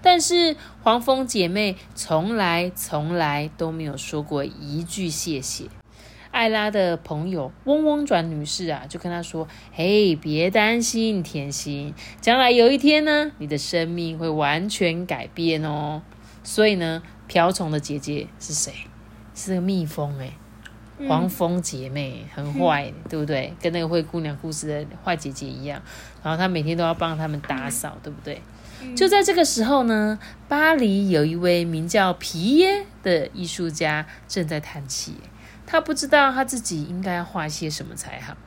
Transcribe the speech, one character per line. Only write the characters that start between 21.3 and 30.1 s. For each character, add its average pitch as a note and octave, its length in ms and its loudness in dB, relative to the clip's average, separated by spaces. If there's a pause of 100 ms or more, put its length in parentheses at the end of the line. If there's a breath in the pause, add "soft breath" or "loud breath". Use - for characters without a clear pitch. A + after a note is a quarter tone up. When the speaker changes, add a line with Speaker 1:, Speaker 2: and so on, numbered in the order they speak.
Speaker 1:
姐 C3 280 -8
妹， C3 440 -6
很 C#3+ 200 -6
坏， D3 320 2
Speaker 2:
嗯。 - 80 -12 (160)
Speaker 1:
对 D#3+ 100 -4
不 D3 60 0
对？ C#3 360 -2
跟 E3+ 120 0
那 E3+ 80 0
个 D#3+ 60 -2
灰 E3 140 2
姑 E3 200 -6
娘 D3 200 -6
故 E3 80 -6
事 D#3 180 -6
的 D3 180 -4 (180)
坏 F3 140 0
姐 D3 120 -8
姐 C3+ 160 -10
一 C3 200 -10
样。 C#3+ 160 -8 (420 loud breath)
然 D#3 100 0
后 D#3+ 40 0
她 F#3 100 2
每 E3+ 160 0
天 E3 140 0
都 F3 80 2
要 E3 80 2
帮 E3 240 -2
他 D#3 100 -4
们 D3+ 140 -4
打 C3+ 280 -6
扫， D3+ 260 -6
Speaker 2:
嗯。 - 80 -18
Speaker 1:
对 D3+ 100 -12
不 - 80 -16
对？ - 200 -12 (400 loud breath)
Speaker 2:
嗯。 B3+ 140 -12
Speaker 1:
就 F4+ 140 4
在 G4+ 120 6
这 G4 120 2
个 E4+ 100 6
时 A3+ 220 2
候 C4+ 180 4
呢， G#3+ 340 2 (300 loud breath)